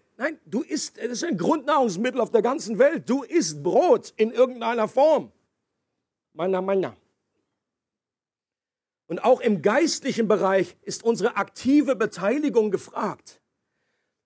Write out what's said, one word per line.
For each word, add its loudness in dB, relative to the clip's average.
nein, -6
du -4
isst, -8
das -8
ist -6
ein -4
Grundnahrungsmittel 0
auf -2
der 2
ganzen -2
Welt. 2
Du 0
isst -2
Brot 2
in 0
irgendeiner 0
Form. 2
Manna, -2
Manna. -2
Und -10
auch 4
im 0
geistlichen 0
Bereich 2
ist -10
unsere -2
aktive 2
Beteiligung 0
gefragt, -8